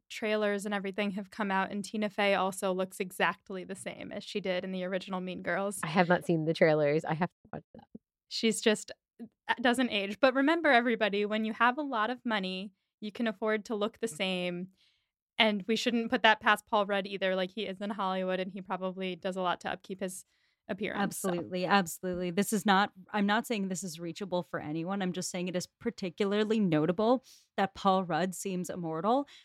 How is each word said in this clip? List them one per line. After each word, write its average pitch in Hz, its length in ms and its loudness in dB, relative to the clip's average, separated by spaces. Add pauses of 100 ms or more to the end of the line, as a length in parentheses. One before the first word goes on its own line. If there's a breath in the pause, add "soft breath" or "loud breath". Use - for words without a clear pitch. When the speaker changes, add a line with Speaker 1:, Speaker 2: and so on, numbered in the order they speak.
(100)
Speaker 1:
trailers 208 540 0
and 208 80 -4
everything 196 380 -2
have 190 200 -8
come 202 200 -2
out, 190 200 0
and 202 140 -4
Tina 214 240 -2
Fey 202 260 2
also 190 380 0
looks 185 280 -2
exactly 185 640 -2
the 180 100 -10
same - 380 -10
as 202 120 -10
she - 160 -6
did 180 240 -2
in 190 80 -6
the 185 120 -4
original 185 360 -6
Mean 185 220 -8
Girls. 185 420 -4
Speaker 2:
I 165 40 -6
have 175 200 4
not 170 160 4
seen 160 220 2
the 160 80 2
trailers. 156 500 4
I - 100 -2
have 170 140 -2
to - 240 -16
watch 147 120 -12 (100)
them. - 100 -20 (440)
Speaker 1:
She's 226 340 -2
just, 214 280 2 (320)
uh, - 380 -4
doesn't 240 300 4
age. 202 300 -2
But 262 140 6
remember, 302 360 4
everybody, 226 560 4
when 214 180 -2
you 220 80 -4
have 247 240 4
a 302 60 -6
lot 233 260 -2
of 247 160 -6
money, 190 460 -4 (320)
you 214 100 -8
can 233 140 -4
afford 214 400 -2
to 240 80 -4
look 208 260 -4
the 226 80 -4
same. 180 600 -4 (680)
And 214 300 4
we 226 80 2
shouldn't 226 340 0
put 247 120 0
that 220 180 6
past 214 260 4
Paul 208 200 2
Rudd 196 200 -2
either. 190 300 0
Like, 185 140 -2
he 208 160 -6
is 190 160 -8
in 202 80 -4
Hollywood, 185 500 -2
and 185 100 -4
he 196 120 -12
probably 185 540 -6
does 185 200 -4
a 185 60 -2
lot 175 180 0
to - 100 -6
upkeep 185 300 -8
his 185 240 -8 (460)
appearance, 196 460 -4
so. 196 140 -4
Speaker 3:
Absolutely, 175 340 -4
absolutely. 180 640 0
This 190 220 0
is 208 140 0
not, 202 240 6 (200)
I'm 208 140 0
not 208 220 2
saying 202 220 -2
this 185 140 -4
is 165 160 -8
reachable 175 520 -4
for 170 100 -4
anyone. 165 400 -4
I'm 180 140 0
just 180 160 -4
saying 180 180 -4
it 175 80 -4
is 175 100 -2 (140)
particularly 208 800 0
notable 185 640 4 (320 soft breath)
that 196 180 0
Paul 190 300 4
Rudd 175 300 0
seems 180 340 -4
immortal. 180 580 0 (180 loud breath)